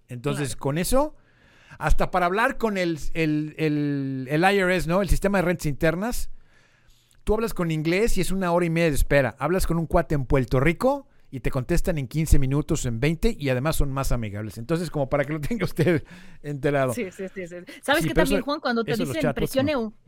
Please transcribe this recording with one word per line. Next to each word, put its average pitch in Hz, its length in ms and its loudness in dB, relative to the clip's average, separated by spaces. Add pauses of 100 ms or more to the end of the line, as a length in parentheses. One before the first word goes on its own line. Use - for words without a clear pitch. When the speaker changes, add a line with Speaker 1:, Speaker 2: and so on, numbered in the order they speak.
Speaker 1:
Entonces, 135 480 -4
Speaker 2:
Claro. - 60 -10
Speaker 1:
con 139 160 -2
eso, 262 380 0 (600)
hasta 156 320 4
para 180 160 2
hablar 226 320 0
con 214 200 -2
el, 170 200 -2 (160)
el, 151 440 -2
el, 143 760 -2
el 151 100 2
I 202 180 4
R 185 160 2
S, 151 120 -2
¿no? 175 140 2
El 185 80 0
sistema 196 300 2
de - 40 2
rentas 175 220 -2
internas, 165 640 -2 (920)
tú 208 80 2
hablas 226 200 -2
con 170 180 -2
inglés 165 460 2
y 190 40 4
es 170 100 0
una 185 220 0
hora 175 120 2
y 170 40 0
media 165 200 2
de 143 60 0
espera. 135 420 2
Hablas 175 300 0
con 165 100 0
un 165 80 -2
cuate 165 300 0
en 135 100 0
Puerto 131 360 2
Rico 254 460 0 (220)
y 131 120 -10
te - 100 0
contestan 160 460 0
en 135 100 -4
quince 151 320 6
minutos, 139 460 0
en 117 160 -4
veinte, 165 360 0
y 143 120 -4
además 127 260 0
son 143 160 2
más 131 220 0
amigables. 107 440 -6
Entonces, 160 320 -4
como 139 200 -4
para 143 160 0
que 143 80 -6
lo 160 80 -6
<laughs> - 0 -
tenga 185 240 -4
usted 165 400 2 (360)
enterado. 143 520 -2
Speaker 2:
Sí, 190 180 -8
sí, 190 160 -12
sí, 185 200 -12
sí. 175 80 -16 (260)
¿Sabes 294 220 2
Speaker 1:
Sí, 160 40 0
Speaker 2:
qué 320 60 -2
Speaker 1:
pero 320 100 4
Speaker 2:
también, - 160 2
Speaker 1:
eso, 233 60 -6
Speaker 2:
Juan? 294 160 -4
Cuando 233 240 -2
te - 80 -4
Speaker 1:
eso 220 100 -2
los 143 60 -4
Speaker 2:
dicen, 311 140 -4
Speaker 1:
chatbots 143 120 0
Speaker 2:
"Presione 269 400 -2
Speaker 1:
no. 247 60 -2
Speaker 2:
un-", 214 140 -8 (120)